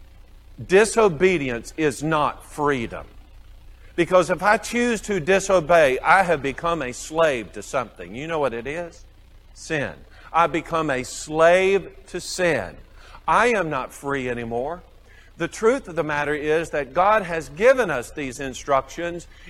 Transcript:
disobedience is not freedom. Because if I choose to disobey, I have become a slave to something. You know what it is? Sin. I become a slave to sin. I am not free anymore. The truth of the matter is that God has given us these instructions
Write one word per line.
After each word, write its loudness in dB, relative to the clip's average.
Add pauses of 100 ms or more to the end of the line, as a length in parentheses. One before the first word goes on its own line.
(640)
disobedience 2
is 0
not 0
freedom. -4 (880)
Because 2
if -2
I 4
choose -2
to -4
disobey, 4
I 4
have 0
become -4
a -6
slave -2
to -12
something. -8
You -10
know -4
what -2
it -10
is? -12 (480)
Sin. -6 (380)
I 4
become -2
a -2
slave 2 (160)
to -10
sin. -4 (520)
I 4
am 0
not -6
free -4
anymore. -6 (560)
The -4
truth 0
of -12
the 0
matter -2
is -2
that -4
God 4
has -6
given 4
us -4
these -10
instructions -4 (220)